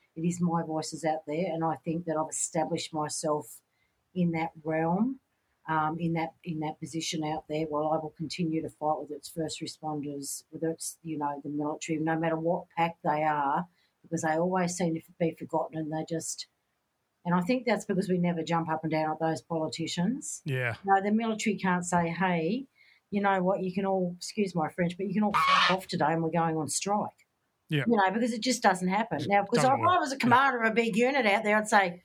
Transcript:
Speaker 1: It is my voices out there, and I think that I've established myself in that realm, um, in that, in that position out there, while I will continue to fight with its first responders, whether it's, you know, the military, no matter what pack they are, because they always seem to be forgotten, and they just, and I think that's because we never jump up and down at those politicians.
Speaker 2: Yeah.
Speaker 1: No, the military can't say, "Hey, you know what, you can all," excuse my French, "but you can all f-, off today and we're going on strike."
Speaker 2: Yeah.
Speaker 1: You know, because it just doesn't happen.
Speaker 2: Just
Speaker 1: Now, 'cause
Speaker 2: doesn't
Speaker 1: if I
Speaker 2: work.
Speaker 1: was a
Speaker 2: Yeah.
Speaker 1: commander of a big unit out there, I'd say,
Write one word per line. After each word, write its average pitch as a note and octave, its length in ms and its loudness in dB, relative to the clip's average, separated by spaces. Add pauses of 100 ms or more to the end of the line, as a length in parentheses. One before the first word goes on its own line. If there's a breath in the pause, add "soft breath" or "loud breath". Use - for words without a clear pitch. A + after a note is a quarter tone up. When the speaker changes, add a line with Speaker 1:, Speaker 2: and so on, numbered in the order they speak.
(160)
Speaker 1:
It E3 80 -8
is E3+ 180 0
my E3 220 2
voices D#3 420 -6
out D#3 220 0
there, D#3+ 260 -2
and E3 100 -2
I D#3+ 140 0
think E3+ 280 -4
that D#3+ 120 -2
I've D#3 140 -2
established - 640 -4
myself D3+ 680 -4 (520)
in F3 180 2
that D#3+ 200 -2 (120)
realm, E3 560 0 (480)
um, D#3+ 320 0
in E3 140 0
that, D#3+ 300 -2
in D#3 180 -6
that D#3 180 -6
position D#3 440 -6
out D3+ 260 -4
there, D#3 160 -2
while D3+ 240 -2
I D#3 80 2
will D#3 200 -6
continue D#3+ 440 -2
to - 80 -6
fight D3+ 300 -2
with C#3+ 120 -10
its - 180 -12
first D#3 320 -6
responders, C#3+ 880 -8
whether D#3+ 180 -2
it's, - 340 -8
you D#3 140 -6
know, C#3+ 260 -4
the C#3 60 -8
military, D3 500 -2
no D#3+ 180 2
matter D#3+ 200 0
what E3 400 -2
pack E3+ 260 0
they D3+ 200 2
are, D3+ 440 0 (360)
because E3 180 -4
they D#3 160 2
always F3+ 380 0
seem E3 200 0
to E3 60 -6 (180)
be E3 180 0
forgotten, D#3 400 -4
and D#3 140 -4
they D#3+ 160 -2
just, - 400 -6 (800)
and F3 100 2
I F3+ 60 4
think B3+ 260 0
that's G#3 180 0
because F#3 240 0
we F#3 80 2
never E3+ 260 2
jump D#3+ 260 0
up D#3 140 -2
and D#3+ 80 -2
down D#3 200 2
at D#3 80 -6
those D#3+ 220 0
politicians. E3+ 1040 -4
Speaker 2:
Yeah. B2+ 300 -2 (100)
Speaker 1:
No, G3 160 4
the G#3 100 0
military A3 460 0
can't F3+ 280 0
say, F3 240 2
"Hey, F3 580 0 (440 soft breath)
you G3+ 100 0
know G3 220 2
what, F#3 200 0
you F#3 100 -4
can G3 120 -2
all," F#3+ 320 0
excuse G3 380 -4
my D#3 140 0
French, F3 280 -2
"but G3 100 -4
you F#3 60 -4
can G#3+ 100 2
all G3+ 120 2
f-, - 360 4
off F#3 160 -2
today D#3+ 260 2
and E3 100 2
we're D#3+ 80 0
going E3 260 2
on D3 120 -2
strike." G3 420 -2 (580)
Speaker 2:
Yeah. C#3+ 180 0
Speaker 1:
You A#3 100 4
know, F#3+ 140 4
because A#3 220 0
it A3 80 -6
just B3+ 220 0
doesn't F3+ 260 4
happen. G3 300 0
Speaker 2:
Just D#3 100 -2
Speaker 1:
Now, G3+ 160 6
'cause - 180 2
Speaker 2:
doesn't C4 100 6
Speaker 1:
if C4+ 140 0
I F4+ 60 6
Speaker 2:
work. F4+ 60 4
Speaker 1:
was C#4+ 120 -2
a C#4 40 -4
Speaker 2:
Yeah. - 40 -8
Speaker 1:
commander B3 420 4
of A3+ 100 2
a A3 40 -2
big A3+ 200 2
unit B3 300 4
out G3+ 180 4
there, G#3 140 4
I'd G#3+ 100 0
say, F#3+ 380 4